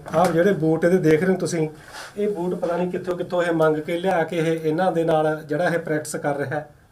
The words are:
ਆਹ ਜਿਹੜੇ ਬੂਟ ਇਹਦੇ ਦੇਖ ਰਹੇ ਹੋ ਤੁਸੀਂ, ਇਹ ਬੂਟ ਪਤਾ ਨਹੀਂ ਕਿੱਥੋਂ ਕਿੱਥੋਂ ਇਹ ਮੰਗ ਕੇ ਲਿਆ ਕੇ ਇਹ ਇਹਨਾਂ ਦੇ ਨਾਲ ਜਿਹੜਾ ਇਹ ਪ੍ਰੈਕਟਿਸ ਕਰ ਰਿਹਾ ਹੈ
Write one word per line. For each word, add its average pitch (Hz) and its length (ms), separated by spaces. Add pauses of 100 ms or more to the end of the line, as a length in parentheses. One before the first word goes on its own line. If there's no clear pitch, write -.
(160)
ਆਹ 170 160
ਜਿਹੜੇ 175 220
ਬੂਟ 160 320
ਇਹਦੇ 175 120
ਦੇਖ 156 260
ਰਹੇ 185 100
ਹੋ 185 60
ਤੁਸੀਂ, 156 300 (480)
ਇਹ 208 120
ਬੂਟ 180 260
ਪਤਾ 175 220
ਨਹੀਂ 180 140
ਕਿੱਥੋਂ 180 260
ਕਿੱਥੋਂ 175 260
ਇਹ 175 80
ਮੰਗ 156 260
ਕੇ 170 220
ਲਿਆ 175 240
ਕੇ 170 140
ਇਹ 160 260
ਇਹਨਾਂ 165 280
ਦੇ 165 120
ਨਾਲ 156 460
ਜਿਹੜਾ 151 160
ਇਹ 170 140
ਪ੍ਰੈਕਟਿਸ 151 360
ਕਰ 147 220
ਰਿਹਾ 135 120
ਹੈ 151 200 (220)